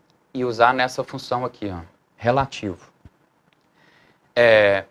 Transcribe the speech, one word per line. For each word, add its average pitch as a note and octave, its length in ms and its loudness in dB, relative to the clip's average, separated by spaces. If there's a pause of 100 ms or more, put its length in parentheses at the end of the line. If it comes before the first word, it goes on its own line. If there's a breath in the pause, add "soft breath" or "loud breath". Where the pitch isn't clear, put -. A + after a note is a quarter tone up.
(340)
e B2+ 100 -6
usar A#2+ 300 2
nessa B2+ 300 -4
função B2+ 420 -8
aqui, G#2 260 -10
ó, E2+ 100 -10 (360)
relativo. A#2+ 720 -4 (1500 soft breath)
É, G#2+ 560 4